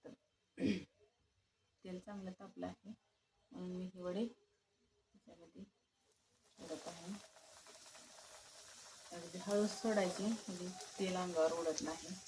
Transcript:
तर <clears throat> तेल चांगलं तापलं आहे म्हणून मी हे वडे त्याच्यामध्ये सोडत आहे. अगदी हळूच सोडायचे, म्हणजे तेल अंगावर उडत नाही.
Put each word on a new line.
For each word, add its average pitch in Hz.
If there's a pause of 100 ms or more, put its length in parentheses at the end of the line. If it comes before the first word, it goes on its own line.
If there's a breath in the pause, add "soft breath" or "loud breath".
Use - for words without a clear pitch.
तर - (440)
<clears throat> 95 (960)
तेल 185
चांगलं 196
तापलं 185
आहे 196 (580)
म्हणून 180
मी 180 (100)
हे 180
वडे 185
त्याच्यामध्ये - (960)
सोडत 160
आहे. 170 (2000)
अगदी 170
हळूच 202
सोडायचे, 202
म्हणजे 180 (320)
तेल 185
अंगावर 170
उडत 165
नाही. 160 (200)